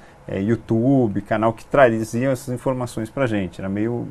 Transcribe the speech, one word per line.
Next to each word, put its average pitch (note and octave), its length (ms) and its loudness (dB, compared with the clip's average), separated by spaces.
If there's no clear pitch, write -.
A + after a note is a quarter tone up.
é, F#2+ 80 -4
YouTube, A2+ 840 2
canal A2+ 320 0
que - 100 -20
traziam A#2+ 680 2
essas B2+ 220 -4
informações B2 560 -4
pra C3+ 180 0
gente. G2+ 360 -2
Era F#2+ 80 -6
meio A2+ 400 -2